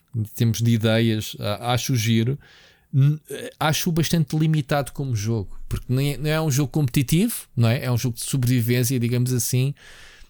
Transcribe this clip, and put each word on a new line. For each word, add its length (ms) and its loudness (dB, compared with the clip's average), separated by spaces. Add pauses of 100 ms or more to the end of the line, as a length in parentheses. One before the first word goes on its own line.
(160)
em 60 -2
termos 400 0
de 80 4
ideias, 680 0
a-, 360 -4
acho 200 -2
giro. 440 2 (520)
N-, 380 4
eh, 220 -10 (100)
acho 320 0
bastante 420 0
limitado 580 0
como 220 -4
jogo, 440 -2 (100)
porque 240 -6
nem 220 0
é, 20 -8
não 140 -4
é 100 0
um 100 0
jogo 220 0
competitivo, 640 2 (200)
não 140 4
é? 160 0
É 80 -2
um 60 0
jogo 180 -4
de 80 -8
sobrevivência, 720 0
digamos 320 0
assim. 440 0 (560)